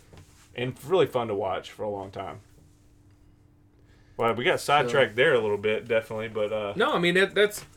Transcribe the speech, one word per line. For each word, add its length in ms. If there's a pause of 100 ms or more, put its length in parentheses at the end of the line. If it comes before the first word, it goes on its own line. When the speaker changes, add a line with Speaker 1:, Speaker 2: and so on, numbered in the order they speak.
(540)
Speaker 1:
and 200 (120)
really 200
fun 220
to 60
watch 360
for 120
a 80
long 200
time. 300 (1800)
Well, 180
we 100
got 160
Speaker 2:
So 60
Speaker 1:
sidetracked 500
there 180
a 60
little 180
bit, 280
definitely, 420
but, 220
uh, 260
Speaker 2:
No, 180
I 40
mean, 160
that, 200
that's, 280 (140)